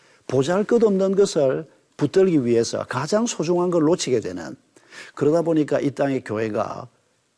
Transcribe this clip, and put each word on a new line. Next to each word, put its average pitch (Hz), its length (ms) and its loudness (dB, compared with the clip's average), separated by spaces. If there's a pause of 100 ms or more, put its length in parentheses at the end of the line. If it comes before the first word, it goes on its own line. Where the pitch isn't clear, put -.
(280)
보잘것없는 190 880 2
것을 156 500 2 (300)
붙들기 156 500 2
위해서 117 380 0
가장 208 420 -2
소중한 175 440 -2
걸 170 120 2
놓치게 147 380 2
되는, 98 340 -10 (600)
그러다 151 280 2
보니까 151 380 0
이 139 100 -2
땅의 139 320 -2
교회가 110 640 -6 (520)